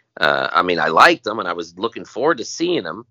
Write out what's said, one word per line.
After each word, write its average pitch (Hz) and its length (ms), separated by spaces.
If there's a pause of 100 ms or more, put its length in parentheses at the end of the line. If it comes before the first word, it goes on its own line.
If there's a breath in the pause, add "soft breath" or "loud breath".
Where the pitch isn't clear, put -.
(180)
uh, 71 360
I 87 80
mean, 87 180
I 78 80
liked 117 380
them 110 140
and 95 100
I - 40
was 85 240
looking 104 280
forward 139 320
to 104 80
seeing 165 380
them, 87 280